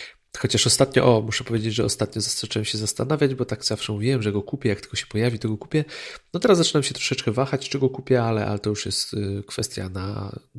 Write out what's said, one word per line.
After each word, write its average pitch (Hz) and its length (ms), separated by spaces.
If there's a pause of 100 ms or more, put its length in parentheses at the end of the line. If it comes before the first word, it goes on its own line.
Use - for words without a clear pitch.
(380)
chociaż - 300
ostatnio, 127 500
o, 107 40
muszę 110 220
powiedzieć, 113 300
że 113 120
ostatnio - 360
zacząłem - 440
się - 120
zastanawiać, 135 580
bo 123 100
tak - 200
zawsze - 280
mówiłem, 117 280
że 107 100
go 101 100
kupię, - 280
jak 98 120
tylko - 140
się - 100
pojawi, 113 340
to 110 100
go 107 80
kupię. 151 280 (480)
No 175 60
teraz 196 180
zaczynam 160 260
się - 100
troszeczkę - 380
wahać, 135 380
czy 139 100
go 131 100
kupię, 127 340
ale, 110 220
ale 104 140
to - 100
już 104 160
jest, - 280
y, 101 340
kwestia 101 420
na 98 460 (240)